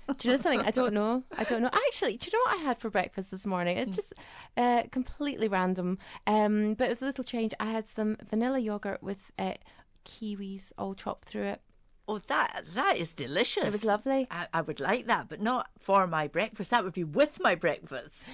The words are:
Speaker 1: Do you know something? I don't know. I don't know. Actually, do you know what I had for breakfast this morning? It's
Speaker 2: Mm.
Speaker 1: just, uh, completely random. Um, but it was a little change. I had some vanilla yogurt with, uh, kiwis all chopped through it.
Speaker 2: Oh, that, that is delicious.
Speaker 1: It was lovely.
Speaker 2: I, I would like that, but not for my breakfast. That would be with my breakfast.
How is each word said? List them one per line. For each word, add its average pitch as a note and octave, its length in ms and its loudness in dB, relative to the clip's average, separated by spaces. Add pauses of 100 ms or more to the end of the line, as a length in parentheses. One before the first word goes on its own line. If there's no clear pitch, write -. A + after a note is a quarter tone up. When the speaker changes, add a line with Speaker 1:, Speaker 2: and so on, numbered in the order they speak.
(180)
Speaker 1:
Do - 120 -6
you B3+ 60 6
know C4 60 2
something? C4+ 200 2
I A3 100 0
don't B3 220 2
know. A3+ 300 2 (140)
I A3 60 0
don't A3+ 180 0
know. B3 80 2 (180)
Actually, A#3+ 300 0
do - 140 -10
you A4 60 4
know B4 140 4
what F#4+ 100 0
I - 20 -4
had C4 140 0
for A3 120 -6
breakfast F#3+ 420 -2
this F#3 140 -4
morning? F3+ 320 0
It's A#3+ 140 0
Speaker 2:
Mm. F3+ 40 -4
Speaker 1:
just, - 180 -6 (420)
uh, A#3+ 360 4
completely B3+ 580 -2
random. F#3 480 2 (280)
Um, G#3+ 500 4
but B3+ 100 2
it F#3+ 40 4
was A#3+ 120 -2
a C4 40 -2
little C4+ 200 -2
change. A3+ 340 -2
I G#3+ 60 -4
had A3 240 -4
some G#3+ 260 -2 (140)
vanilla B3+ 300 0
yogurt G#3 440 -4
with, - 340 -10
uh, F#3+ 180 -4 (500)
kiwis G3 720 -10
all G3 180 -6
chopped - 320 -8
through G#3 200 -6
it. G3+ 140 -6 (460)
Speaker 2:
Oh, G#3+ 200 -4
that, - 340 0 (140)
that F#4 200 2
is E3 180 -4
delicious. D#3+ 500 0
Speaker 1:
It G#3 100 0
was G#3 100 -2
lovely. B3+ 480 2
Speaker 2:
I, E3+ 220 -6
I E3 80 2
would D3+ 180 -6
like G3+ 280 0
that, F3 200 0
but D#3 140 -10
not B3 260 0 (120)
for G3 280 4
my D#3 220 0
breakfast. G3 420 -4
That A3+ 140 4
would F#3 80 -6
be F3 100 -4
with C4+ 380 2
my G3+ 140 4
breakfast. D3+ 680 -4 (100)